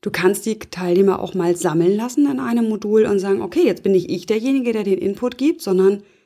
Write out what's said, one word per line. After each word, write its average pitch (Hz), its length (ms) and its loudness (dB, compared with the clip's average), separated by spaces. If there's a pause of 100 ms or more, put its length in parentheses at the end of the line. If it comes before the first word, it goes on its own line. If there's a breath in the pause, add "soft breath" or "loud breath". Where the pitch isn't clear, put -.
Du 202 80 -4
kannst 202 360 0
die 220 120 -4
Teilnehmer 185 600 0
auch 185 140 -8
mal 175 220 0
sammeln 170 380 2
lassen 247 360 0
in 262 100 -4
einem 233 280 0
Modul 214 360 2
und 202 140 0
sagen, 196 240 -2
„Okay, 294 240 0
jetzt 190 160 -2
bin 196 100 2
nicht 190 180 2
ich 180 140 -6
derjenige, 240 480 -2
der 214 100 -2
den 190 160 0
Input 233 380 -4
gibt, 320 240 0
sondern 196 420 2 (240 soft breath)